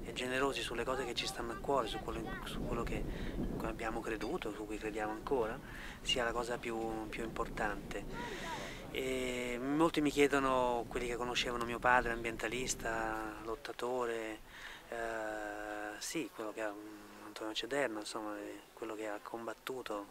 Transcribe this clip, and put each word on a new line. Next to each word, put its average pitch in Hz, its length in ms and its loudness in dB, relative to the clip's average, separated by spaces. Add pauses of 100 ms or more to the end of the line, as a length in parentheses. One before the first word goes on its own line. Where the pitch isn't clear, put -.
e 117 80 -6
generosi 127 500 2
sulle 117 200 0
cose 131 220 2
che 120 100 -2
ci 120 140 0
stanno 117 240 -2
a 110 40 -4
cuore, 127 300 4
su - 140 -2
quello, 113 200 -2 (240)
su 110 220 -2
quello 117 160 0
che, - 220 0 (320)
in - 200 0
cui 113 120 -2
abbiamo 113 320 -2
creduto, 110 520 -2
su 104 140 -4
cui 107 100 -4
crediamo 107 360 0
ancora, 113 440 2 (440)
sia 127 240 2
la 117 80 4
cosa 120 260 2
più, 113 500 0
più 117 140 -4
importante. 113 1400 -2 (240)
E 127 720 0
molti 151 380 6
mi 147 100 6
chiedono, 131 760 6
quelli 123 180 0
che 120 80 0
conoscevano 120 500 2
mio 117 140 -2
padre, 123 320 8
ambientalista, 113 1200 0 (100)
lottatore, 113 960 -2 (480)
eh, 120 80 -4 (1000)
sì, 139 360 -2
quello 107 180 -4
che 110 100 -4
ha, 107 100 0 (680)
Antonio 110 160 -4
Cederna, 117 460 0
insomma, 104 380 -4
eh, 104 240 -8 (100)
quello 110 240 -6
che 110 100 -4
ha 104 160 -4
combattuto 113 880 -6